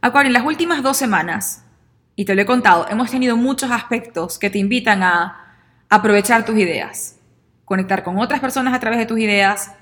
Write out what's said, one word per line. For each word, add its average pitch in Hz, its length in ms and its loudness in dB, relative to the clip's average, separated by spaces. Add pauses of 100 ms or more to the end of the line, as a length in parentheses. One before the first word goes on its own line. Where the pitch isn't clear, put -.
Acuario, 269 280 0
en 247 40 2
las 247 140 2
últimas 311 360 -2
dos 269 140 0
semanas, 175 680 -4 (480)
y 202 100 -4
te 196 100 0
lo 190 60 2
he 196 60 2
contado, 220 420 4
hemos 226 220 -2
tenido 254 260 0
muchos 262 340 0
aspectos 226 680 -6
que 202 100 -2
te 196 80 -4
invitan 202 460 0
a 175 340 0 (540)
aprovechar 214 560 4
tus 226 100 0
ideas. 160 640 -2 (480)
Conectar 190 360 -2
con 185 160 -4
otras 247 220 -2
personas 254 320 -2
a 254 80 -2
través 233 180 -2
de 226 60 0
tus 226 140 -4
ideas 202 520 0 (120)